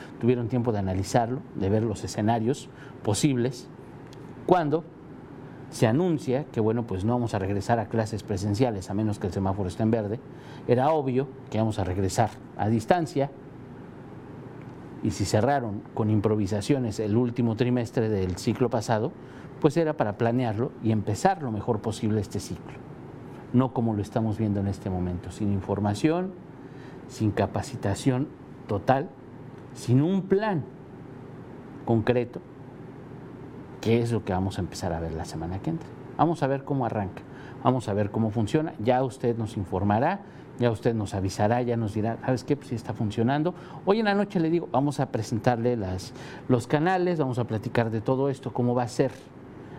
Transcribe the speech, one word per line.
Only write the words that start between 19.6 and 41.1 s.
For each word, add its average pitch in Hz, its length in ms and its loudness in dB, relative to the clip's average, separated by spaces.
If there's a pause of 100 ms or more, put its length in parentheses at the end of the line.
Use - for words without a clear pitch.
pues 151 160 6
era 156 200 2
para 104 200 0
planearlo 117 560 2 (100)
y 110 80 4
empezar 113 520 2
lo 120 100 -2
mejor 107 280 0
posible 107 400 0
este 101 200 -4
ciclo. - 340 -10 (760)
No 127 200 4
como 117 220 0
lo 101 80 0
estamos 110 360 0
viendo 104 200 2
en 98 80 0
este 98 240 -4
momento, 90 400 -4
sin 101 220 -2
información, 104 800 0 (720)
sin 110 240 0
capacitación 104 960 0 (400)
total, 131 420 2 (680)
sin 127 280 4
un 185 200 2
plan 196 420 2 (1200)
concreto 120 560 2 (1400)
que 117 200 4
es 117 120 0
lo 107 120 0
que 98 80 -2
vamos 95 260 0
a 98 40 0
empezar 85 300 -4
a 82 80 -2
ver 80 120 -4
la 80 120 -6
semana 85 360 -6
que 160 100 -4
entra. 165 180 -4 (280)
Vamos 160 260 2
a 139 40 4
ver 139 180 0
cómo 135 220 0
arranca, 107 360 -4 (400)
vamos 123 260 2
a 101 60 2
ver 101 160 2
cómo 110 200 2
funciona, 120 480 2
ya 123 260 4
usted 120 320 0
nos 113 200 -4
informará, 104 640 2 (380)
ya 120 120 4
usted 113 240 2
nos 107 180 -2